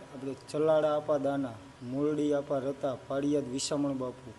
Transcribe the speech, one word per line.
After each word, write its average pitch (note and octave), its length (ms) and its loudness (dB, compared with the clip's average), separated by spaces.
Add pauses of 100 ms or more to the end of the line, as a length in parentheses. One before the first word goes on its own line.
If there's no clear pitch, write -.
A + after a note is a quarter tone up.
(120)
આપણે C3+ 220 -6 (160)
ચલાડા D3+ 460 4
આપા D3+ 220 2
દાના, C#3 340 0 (300)
મોરડી D3 500 2
આપા C#3+ 260 0
રતા, C3+ 400 -2 (100)
પાડિયાદ C#3+ 360 2
વિસામણ C#3 500 0
બાપુ B2+ 440 -6